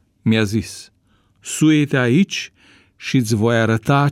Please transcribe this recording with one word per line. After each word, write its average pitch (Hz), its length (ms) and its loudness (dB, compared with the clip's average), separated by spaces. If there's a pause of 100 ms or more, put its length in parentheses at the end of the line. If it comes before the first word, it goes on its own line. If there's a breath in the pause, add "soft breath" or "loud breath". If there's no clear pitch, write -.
(220)
mi-a 110 220 2
zis: 101 480 -6 (480)
„Suie-te 151 580 0
aici 127 540 0 (440 soft breath)
și - 220 -2
îți 113 180 0
voi 117 200 2
arăta 113 560 0